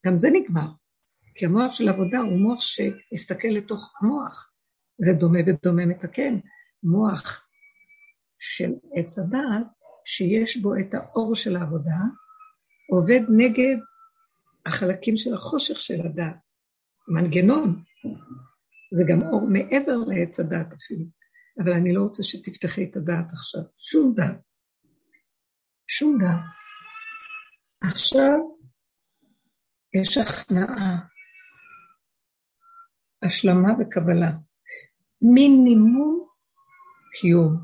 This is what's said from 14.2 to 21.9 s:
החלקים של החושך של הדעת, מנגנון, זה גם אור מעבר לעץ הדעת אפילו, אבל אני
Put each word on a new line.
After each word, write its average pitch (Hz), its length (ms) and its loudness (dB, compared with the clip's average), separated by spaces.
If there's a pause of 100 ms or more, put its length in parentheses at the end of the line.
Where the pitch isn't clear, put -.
החלקים 190 500 -2
של 240 180 -4
החושך - 460 -4
של 170 260 -6
הדעת, 160 300 -8 (720)
מנגנון, 180 720 2 (1120)
זה 180 160 2
גם 170 140 4
אור 196 180 -2 (100)
מעבר 262 460 0
לעץ 185 440 -4
הדעת 165 320 -6
אפילו, - 320 -12 (580)
אבל 175 100 0
אני 175 200 2